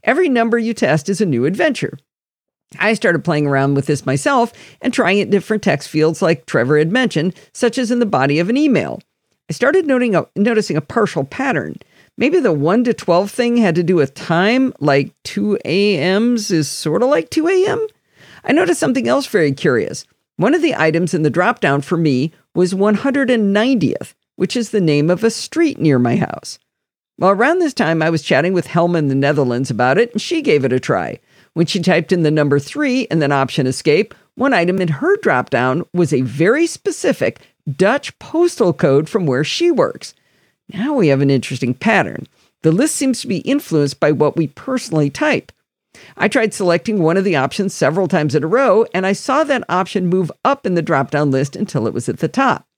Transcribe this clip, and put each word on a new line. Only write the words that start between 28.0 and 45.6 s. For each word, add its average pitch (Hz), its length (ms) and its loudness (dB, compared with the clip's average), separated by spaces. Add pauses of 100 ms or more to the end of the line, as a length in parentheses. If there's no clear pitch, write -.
I 156 60 0
was 165 140 0
chatting 165 320 0
with 175 120 0
Helma 175 320 2
in 151 100 0
the 135 60 0
Netherlands 139 560 0
about 185 280 2
it, 233 140 2
and 214 80 -4
she 330 200 -4
gave 156 240 2
it 123 80 0
a 127 80 0
try. 90 400 -4 (340)
When 165 120 0
she 190 140 -4
typed 170 320 0
in 180 100 0
the 151 80 2
number 147 280 2
three 254 520 -2
and 165 100 0
then 143 100 0
Option 135 360 0
Escape, 151 480 0 (220)
one 269 180 0
item 180 260 0
in 175 80 0
her 320 300 0
drop-down 127 720 0
was 165 200 0
a 131 100 0
very 175 440 0
specific - 760 -4 (360)
Dutch 233 420 -2
postal 311 540 0
code 151 360 2
from 190 180 -2
where 135 180 0
she 349 260 0
works. - 440 -2 (580)
Now 254 220 -4
we 202 140 2
have 135 120 2
an 139 100 2
interesting 127 440 -2
pattern. 190 520 -2 (360)
The 160 100 4
list 254 240 0
seems 262 240 -2
to 262 80 -12
be 185 120 -2
influenced 160 600 -2
by 151 120 2
what 147 240 0
we 160 120 0
personally 160 600 -4
type. - 420 -4 (640)